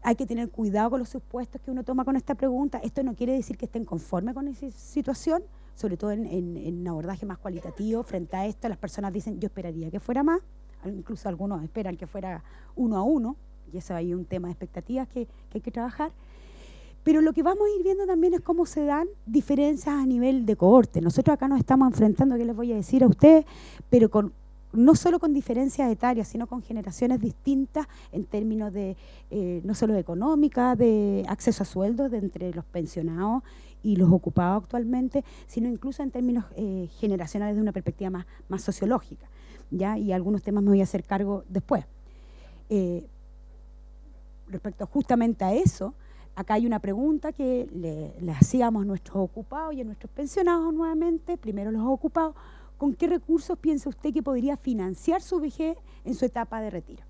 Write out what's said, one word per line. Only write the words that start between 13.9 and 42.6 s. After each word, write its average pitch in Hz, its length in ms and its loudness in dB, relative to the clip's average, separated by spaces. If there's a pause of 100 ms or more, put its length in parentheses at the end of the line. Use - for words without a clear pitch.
hay 175 200 -4
un 180 100 -6
tema 180 240 -6
de 175 40 -8
expectativas 226 560 -8
que, 240 180 -8 (240)
que - 80 -8
hay - 20 -8
que 226 100 -10
trabajar. 240 420 -6 (920)
Pero 311 160 6
lo 320 120 6
que 311 100 0
vamos 392 240 2
a 415 100 2
ir 370 60 0
viendo 381 240 0
también 349 280 4
es 349 60 0
cómo 339 240 0
se 302 200 -2
dan 294 240 0 (180)
diferencias 285 680 2
a 277 120 2
nivel 254 400 2
de 208 100 2
cohorte. 202 460 8
Nosotros 254 320 4
acá 269 140 -2
nos 277 100 4
estamos 262 300 6
enfrentando, 247 480 4
¿qué 233 80 0
les 233 120 -4
voy 240 160 -2
a 220 40 0
decir 247 280 4
a - 20 10
ustedes? 302 400 10 (420)
Pero 226 220 8
con, 208 240 2 (380)
no 247 220 8
solo 349 240 4
con 320 140 0
diferencias 262 580 0
etarias, 226 380 0
sino 233 180 -8
con 247 160 -10
generaciones 226 580 -2
distintas 269 680 -2 (260)
en 202 120 -4
términos 214 460 -4
de, 196 280 -6 (320)
eh, 180 340 -4
no 202 100 -2
solo 220 220 0
económica, 247 800 0
de 208 500 2
acceso 202 360 0
a 190 40 -2
sueldos 226 440 -2
de 233 80 -4
entre 180 340 -6
los 170 140 -10
pensionados 170 760 -4 (400)
y 208 140 2
los 175 160 8
ocupados 185 520 2
actualmente, 254 600 -2 (220)
sino 233 220 -4
incluso 254 340 -6
en 269 80 -6
términos, 247 340 -2 (120)
eh, 190 420 -6
generacionales 202 580 -2
de 214 60 0
una 208 100 0
perspectiva 190 380 -6
más, 180 160 -8 (240)
más 185 100 -6
sociológica, - 640 -4 (440)
¿ya? 190 260 -2
Y 208 160 -2
algunos 185 300 -2
temas 202 200 -2
me 202 60 2
voy 196 120 6
a 190 40 4
hacer 185 180 -4
cargo 202 460 -4
después. 185 380 -2 (840)